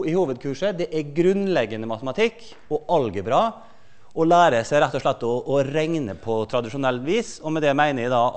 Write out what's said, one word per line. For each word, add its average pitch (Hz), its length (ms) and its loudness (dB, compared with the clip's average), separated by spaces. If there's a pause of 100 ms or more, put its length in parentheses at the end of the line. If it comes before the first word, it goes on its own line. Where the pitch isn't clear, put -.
i 156 80 -2
hovedkurset, 165 640 -2
det 170 160 -4
er 151 220 -4
grunnleggende 165 720 0
matematikk 131 540 -2 (260)
og 151 160 -2 (140)
algebra, 113 420 0 (720)
og 165 140 2
lære 165 340 6
seg 147 160 2
rett 147 160 4
og 131 80 -2
slett 135 240 0
å, 120 60 0 (180)
å 135 60 4 (100)
regne 156 480 -2
på 113 220 -4 (100)
tradisjonelt 127 560 -2
vis, 214 400 -2
og 156 80 -4
med 156 140 -2
det 143 100 4
mener 139 300 2
jeg 123 80 0
da 120 80 4 (160)